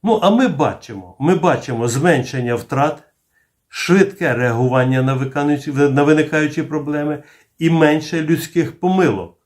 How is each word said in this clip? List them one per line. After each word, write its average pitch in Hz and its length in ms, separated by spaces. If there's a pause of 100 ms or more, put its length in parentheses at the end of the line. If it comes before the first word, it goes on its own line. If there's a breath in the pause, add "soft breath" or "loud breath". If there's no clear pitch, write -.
Ну, 214 200
а 190 80
ми 240 180
бачимо, 110 680
ми 160 160
бачимо 135 540
зменшення 127 640
втрат, 143 480 (680)
швидке 175 680
реагування 127 680
на 131 120
виконуючі, 143 580
на 143 300
виникаючі 151 600
проблеми 147 600 (360 soft breath)
і 165 120
менше 156 520
людських 165 580
помилок. 156 640